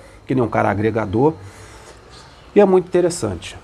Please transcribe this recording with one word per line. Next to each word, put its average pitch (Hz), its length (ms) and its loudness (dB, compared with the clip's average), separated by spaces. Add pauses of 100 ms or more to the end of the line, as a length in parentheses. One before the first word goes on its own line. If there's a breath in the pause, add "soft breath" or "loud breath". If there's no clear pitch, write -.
(260 loud breath)
que - 60 -6
ele 127 80 0
é - 20 2
um 110 60 0
cara 107 220 0
agregador. 110 640 0 (1200 loud breath)
E 202 60 6
é - 40 8
muito 185 220 2
interessante. 165 760 -4